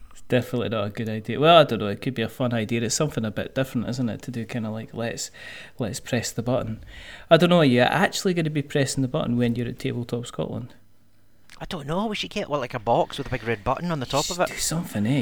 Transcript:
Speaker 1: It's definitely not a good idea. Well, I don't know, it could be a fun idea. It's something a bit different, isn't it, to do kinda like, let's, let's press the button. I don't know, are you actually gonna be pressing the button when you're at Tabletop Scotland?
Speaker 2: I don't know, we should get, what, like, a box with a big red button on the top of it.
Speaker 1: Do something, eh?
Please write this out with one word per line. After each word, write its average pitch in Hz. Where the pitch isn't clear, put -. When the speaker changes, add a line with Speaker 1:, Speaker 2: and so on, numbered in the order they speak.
Speaker 1:
It's -
definitely 123
not 104
a -
good 110
idea. 107
Well, 165
I 147
don't 113
know, 104
it 101
could 127
be 117
a 110
fun 123
idea. 117
It's 110
something 139
a 107
bit -
different, 127
isn't 123
it, 104
to 123
do 113
kinda 110
like, 110
let's, 113
let's 117
press -
the 117
button. 113
I 165
don't 175
know, 175
are 151
you 120
actually 180
gonna 165
be 151
pressing 139
the 131
button 123
when 120
you're 120
at 131
Tabletop 120
Scotland? -
Speaker 2:
I 160
don't 143
know, 185
we 214
should -
get, 202
what, 147
like, 123
a 123
box 120
with 143
a -
big 123
red 104
button 160
on 151
the 120
top 143
of 180
it. 180
Speaker 1:
Do -
something, 143
eh? 135